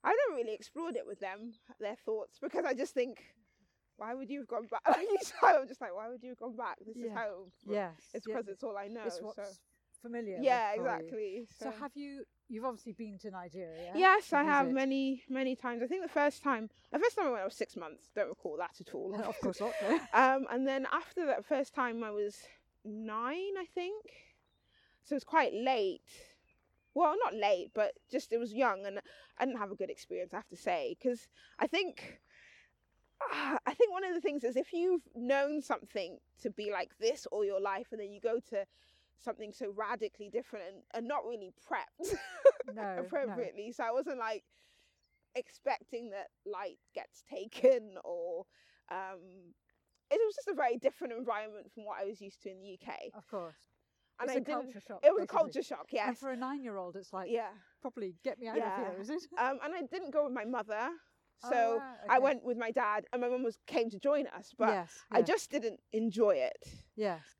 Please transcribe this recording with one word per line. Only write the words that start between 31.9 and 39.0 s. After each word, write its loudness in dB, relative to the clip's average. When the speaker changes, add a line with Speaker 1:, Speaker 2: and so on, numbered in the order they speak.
Speaker 1:
<sighs> -2
I 0
think 8
one -2
of -2
the -2
things 0
is 0
if 0
you've 2
known 2
something -4
to -4
be -4
like -4
this 2
all 0
your 0
life, -2
and -8
then -10
you -16
go 0
to -2